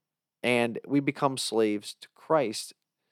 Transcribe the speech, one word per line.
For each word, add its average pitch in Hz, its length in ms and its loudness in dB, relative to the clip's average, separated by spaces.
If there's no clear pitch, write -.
And 117 440 2
we 139 140 2
become 139 380 0
slaves 107 640 0
to - 140 -20
Christ. 135 600 -2